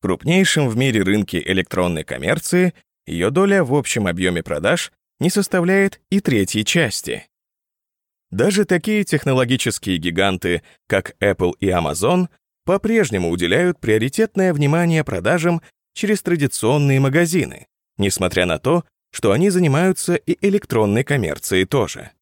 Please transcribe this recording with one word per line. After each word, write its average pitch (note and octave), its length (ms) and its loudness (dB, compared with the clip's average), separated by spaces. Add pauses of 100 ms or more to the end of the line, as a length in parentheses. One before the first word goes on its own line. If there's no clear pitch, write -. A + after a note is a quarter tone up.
крупнейшем D3 680 0
в A2 80 -4
мире B2 240 2
рынке G2 420 0
электронной F2 600 -2
коммерции, C3 720 -2 (320)
её E2+ 240 -2
доля F#3+ 320 2
в B2+ 100 -2
общем B2 320 -2
объёме F2 380 -2
продаж F#2+ 480 -2 (280)
не C#3 120 0
составляет F#3+ 680 0 (120)
и G3 80 2
третьей G#2+ 440 0
части. A2 640 -4 (1040)
Даже F#3 360 0
такие G#3 380 0
технологические B2+ 920 0
гиганты, F2 640 -2 (240)
как - 340 -2
Apple F#2+ 400 0
и G2 100 0
Amazon, F2+ 580 0 (380)
по-прежнему E3+ 680 0
уделяют G2+ 480 0
приоритетное C3+ 760 0
внимание D#3+ 500 2
продажам D#3+ 600 0 (320)
через G#3 260 0
традиционные C#3+ 800 0
магазины, C#3 680 0 (320)
несмотря F#2 480 0
на D#2+ 140 -2
то, E3 240 0 (280)
что G#2+ 200 0
они E3 180 2
занимаются F3 640 2
и - 240 -2 (100)
электронной A#2 560 0
коммерцией F#2 640 0
тоже. - 460 -4 (100)